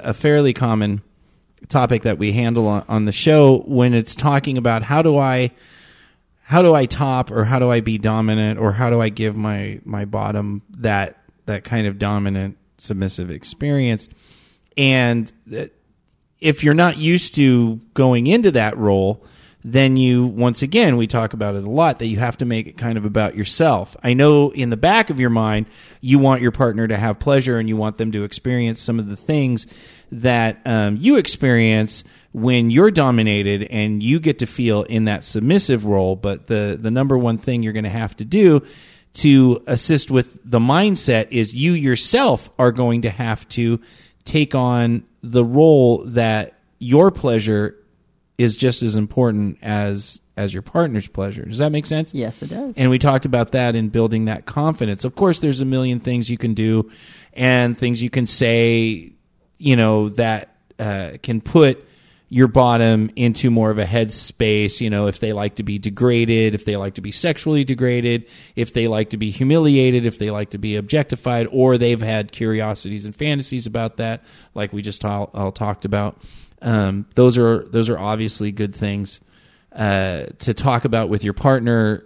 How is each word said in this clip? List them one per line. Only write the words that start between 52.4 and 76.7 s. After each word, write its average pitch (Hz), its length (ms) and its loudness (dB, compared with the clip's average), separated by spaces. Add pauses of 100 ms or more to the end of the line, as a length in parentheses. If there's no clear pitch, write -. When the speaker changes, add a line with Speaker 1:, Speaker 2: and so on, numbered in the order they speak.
Speaker 2:
it 143 100 -12
does. 254 260 -10
Speaker 1:
And 127 120 2
we 127 80 2
talked 135 280 0
about 123 260 -2
that 123 240 0
in 110 140 -2
building 113 360 0
that 110 200 -6
confidence. 120 580 -4
Of 127 120 -6
course, 185 240 2
there's 139 200 -2
a 135 60 -2
million 131 340 -2
things 120 300 -4
you 120 80 -6
can 117 160 -2
do 110 360 0 (440)
and 123 440 2
things 120 240 -2
you 120 80 -4
can 127 160 -2
say, 113 840 0 (460)
you 139 180 2
know, 110 340 2
that, 113 460 -4 (220)
uh, 98 340 -8 (100)
can 113 200 -4
put 147 440 4 (460)
your 127 160 6
bottom 117 680 4
into 120 340 0
more 110 220 2
of 107 80 -4
a 101 60 -2
headspace, 107 920 -2
you 113 100 -4
know, 104 180 0
if 98 120 -4
they 110 140 -4
like 104 220 -6
to 107 80 -8
be 104 160 -6
degraded, 113 720 2
if 104 100 -4
they 104 140 -4
like 98 160 -8
to 95 80 -14
be 104 100 -12
sexually 151 540 -2
degraded, 120 580 -2 (320)
if 117 160 -4
they 117 160 0
like 110 220 -2
to 110 80 -8
be 107 140 -6
humiliated, 135 760 2
if 113 140 -4
they 104 100 -4
like 104 220 -6
to 101 80 -10
be 104 160 -6
objectified, 120 760 -4
or 127 280 4
they've 120 240 0
had 110 280 -4
curiosities 107 760 -6
and 104 100 -14
fantasies 135 500 -4
about 113 320 -6
that, 113 260 -6 (300)
like 104 180 -6
we 101 120 -8
just 104 200 -10
all, 101 300 -4
all 98 180 -4
talked 104 340 -6
about. 202 360 -4 (400)
Um, 104 540 -2